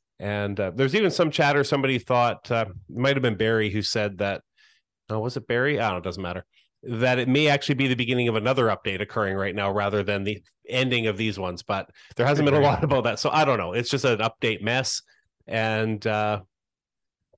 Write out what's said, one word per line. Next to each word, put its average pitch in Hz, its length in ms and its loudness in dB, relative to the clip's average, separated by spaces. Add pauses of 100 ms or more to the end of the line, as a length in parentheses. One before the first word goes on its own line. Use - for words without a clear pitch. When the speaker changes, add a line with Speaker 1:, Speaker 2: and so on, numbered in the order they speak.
(180)
Speaker 1:
And, 101 420 -4
uh, 95 140 -2
there's 135 200 2
even 202 160 2
some 160 200 2
chatter. 143 340 2
Somebody 135 340 0
thought, 120 520 0
uh, 113 180 0
it - 280 -16
might 135 200 2
have 131 60 0
been 113 140 2
Barry 110 340 2
who 104 100 -2
said 101 380 -2
that, 101 240 -2 (640)
oh, 107 120 -4
was 123 180 -6
it 113 80 -10
Barry? 127 340 0
I 117 40 0
don't 104 80 0
know, 90 60 -4
it 85 60 -8
doesn't 92 180 -6
matter. 87 220 -8 (380)
That 123 360 0
it 123 100 0
may 147 200 4
actually 143 280 2
be 135 120 2
the 127 60 0
beginning 120 340 0
of 113 60 2
another 120 320 2
update 98 340 -2
occurring 101 360 -2
right 98 180 -2
now 101 160 0
rather 101 320 0
than 98 220 -2
the 101 180 -4 (260)
ending 123 380 0
of 104 100 0
these 104 220 -2
ones. 92 240 -6
But 98 260 -4 (280)
there 120 100 2
hasn't 147 180 2
been 139 80 4
a 151 60 4
Speaker 2:
Agreed. 143 100 6
Speaker 1:
lot - 160 0
about 135 200 2
that. 113 140 -2
So 151 120 -2
I 156 160 4
don't 127 120 2
know. 90 140 -4
It's 120 160 -2
just 139 160 -2
an 117 140 2
update 110 420 -2
mess. 123 400 -2 (460)
And, 110 600 -2
uh, 107 360 0 (960)